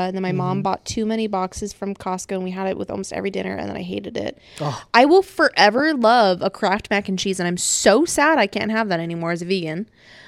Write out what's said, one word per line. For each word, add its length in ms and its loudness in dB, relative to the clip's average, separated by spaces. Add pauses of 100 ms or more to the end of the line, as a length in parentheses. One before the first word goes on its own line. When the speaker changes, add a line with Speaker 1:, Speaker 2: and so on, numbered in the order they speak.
Speaker 1:
and 80 -4
then 80 -2
my 80 -2
mom 260 -2
Speaker 2:
Mm-hmm. 60 -2
Speaker 1:
bought 220 0
too 200 -4
many 220 -2
boxes 440 -4
from 220 -8
Costco, 420 -8
and 80 -4
we 80 -6
had 160 -4
it 100 -2
with 120 -8
almost 240 -8
every 160 -4
dinner, 260 -4
and 140 -6
then 80 -8
I 60 -8
hated 340 -8
it. 220 -6 (200)
Speaker 2:
Oh. 240 -6 (100)
Speaker 1:
I 120 8
will 160 6
forever 720 2
love 480 4
a 80 0
Kraft 400 -2
mac 180 -2
and 100 -2
cheese, 220 -4
and 80 -2
I'm 100 -2
so 480 4
sad 340 2
I 80 4
can't 240 -4
have 180 -2
that 100 0
anymore 320 -4
as 120 -4
a 20 -8
vegan. 420 -4 (400)